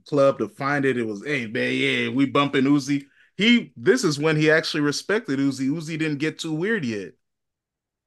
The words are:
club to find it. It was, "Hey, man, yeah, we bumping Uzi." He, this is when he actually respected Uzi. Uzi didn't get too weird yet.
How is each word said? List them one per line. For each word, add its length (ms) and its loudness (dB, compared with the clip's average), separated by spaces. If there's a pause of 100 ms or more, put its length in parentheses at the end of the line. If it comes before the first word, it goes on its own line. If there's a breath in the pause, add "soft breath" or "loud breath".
club 320 4
to 100 -2
find 360 -2
it. 120 2
It 80 -2
was, 200 -8
"Hey, 220 -4
man, 280 -2
yeah, 360 0
we 160 2
bumping 380 2
Uzi." 420 0 (300 soft breath)
He, 400 2
this 280 2
is 160 0
when 160 2
he 160 4
actually 300 0
respected 580 -2
Uzi. 280 0
Uzi 300 -4
didn't 200 -2
get 200 -4
too 140 -6
weird 320 -2
yet. 300 -6 (920)